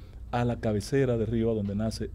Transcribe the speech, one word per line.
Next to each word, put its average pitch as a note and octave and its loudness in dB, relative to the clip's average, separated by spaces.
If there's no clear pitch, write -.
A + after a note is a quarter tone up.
a A#2+ 2
la A#2+ 0
cabecera A#2 2
del A2 0
río, A2+ 2
a A2+ 0
donde G2+ -2
nace G#2+ -4